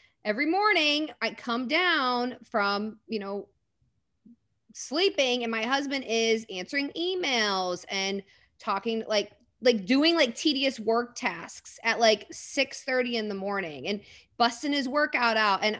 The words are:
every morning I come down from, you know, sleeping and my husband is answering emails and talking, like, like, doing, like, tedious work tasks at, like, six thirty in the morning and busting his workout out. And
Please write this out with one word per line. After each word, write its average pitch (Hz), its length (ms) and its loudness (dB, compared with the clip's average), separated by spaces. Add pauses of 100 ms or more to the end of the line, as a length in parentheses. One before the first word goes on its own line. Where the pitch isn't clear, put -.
(240)
every 214 220 -2
morning 311 640 2 (100)
I 226 100 -2
come 240 360 -4
down 262 760 2
from, 208 640 -2
you 220 100 -2
know, 196 300 -8 (1200)
sleeping 262 720 0
and 233 80 -4
my 220 140 -2
husband 277 420 -2
is 226 420 2
answering 277 480 -6
emails 226 920 0
and 196 340 -4 (380)
talking, 220 480 -2
like, 208 240 0 (300)
like, 226 220 4
doing, 285 300 4
like, 269 220 2
tedious 269 420 0
work 226 380 0
tasks - 640 -8
at, 226 160 0
like, 220 320 4
six - 540 -4
thirty 254 320 0
in 214 120 -2
the 202 60 -6
morning 190 540 -6
and 208 120 -2 (360)
busting 247 360 2
his 277 160 0
workout 262 480 2
out. 208 280 2
And 214 160 0